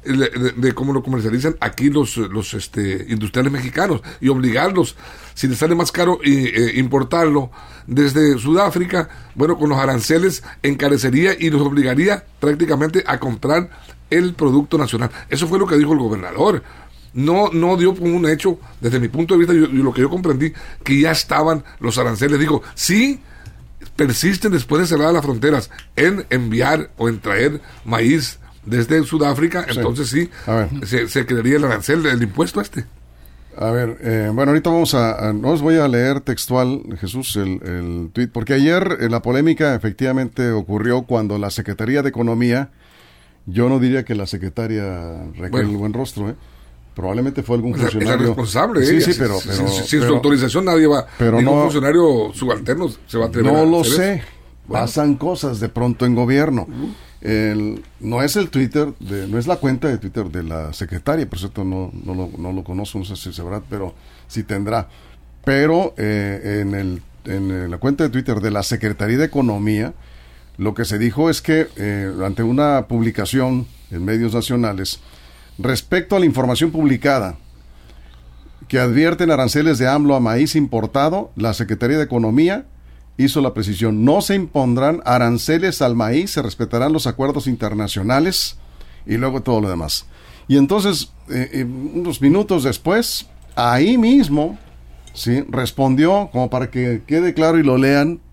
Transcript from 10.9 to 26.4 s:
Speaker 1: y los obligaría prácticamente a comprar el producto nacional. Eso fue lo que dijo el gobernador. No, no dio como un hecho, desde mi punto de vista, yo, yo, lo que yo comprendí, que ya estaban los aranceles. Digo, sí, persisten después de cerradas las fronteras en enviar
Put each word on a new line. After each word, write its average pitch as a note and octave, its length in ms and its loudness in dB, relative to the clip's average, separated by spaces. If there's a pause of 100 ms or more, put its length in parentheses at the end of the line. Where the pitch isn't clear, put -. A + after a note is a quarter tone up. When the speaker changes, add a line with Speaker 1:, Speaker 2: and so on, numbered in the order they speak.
Speaker 1:
y D#3+ 100 0
los C#3+ 140 2
obligaría C#3+ 600 2 (160)
prácticamente D3+ 680 2
a C3 120 -2
comprar C3+ 520 -2 (400)
el F3 240 2
producto D3 440 2
nacional. A#2+ 320 -2 (200)
Eso C#3+ 160 -2
fue F#3 120 0
lo G3 80 2
que D#3+ 100 2
dijo D3 160 4
el D3+ 80 4
gobernador. A2 600 0 (500)
No, E3+ 380 2
no F3 280 2
dio F3+ 180 4
como F3 180 0
un E3+ 140 2
hecho, D#3+ 300 0 (220)
desde A#2+ 200 0
mi A#2 80 -2
punto E3 260 0
de F3 40 8
vista, E3+ 160 4
yo, D#3+ 120 6
yo, C3+ 160 0
lo C3 100 2
que B2+ 100 2
yo C3+ 80 2
comprendí, D#3+ 420 0 (320)
que C#3 160 4
ya D#3+ 120 4
estaban D#3 520 0 (160)
los A2+ 160 -2
aranceles. B2 420 0
Digo, D3+ 240 0 (120)
sí, A#3+ 460 0 (760)
persisten F3 560 0
después D3+ 300 0
de F3+ 40 0
cerradas D#3+ 280 2
las D3+ 100 2
fronteras C#3 460 0 (260)
en F3+ 340 2
enviar B2+ 680 0